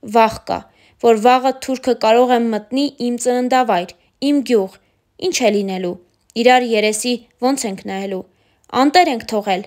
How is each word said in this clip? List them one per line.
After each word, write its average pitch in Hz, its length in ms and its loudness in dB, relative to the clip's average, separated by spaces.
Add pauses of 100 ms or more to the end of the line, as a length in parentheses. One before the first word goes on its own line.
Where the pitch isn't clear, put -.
Վախ 226 380 2
կա, - 180 -6 (440)
որ 226 180 4
վաղը 254 340 2
թուրքը 262 400 -4
կարող 240 380 4
է 233 80 2
մտնի 233 440 -4 (120)
իմ 240 200 -4
ծննդավայր, 247 760 0 (280)
իմ 285 200 2
գյուղ, 220 300 0 (480)
ինչ 349 180 -4
է 233 140 2
լինելու, 190 440 -4 (400)
իրար 247 300 4
երեսի 214 480 -2 (220)
ոնց 269 280 -2
ենք 196 200 -8
նայելու, 196 400 -8 (500)
անտեր 294 360 4
ենք 226 160 -4
թողել 202 420 -4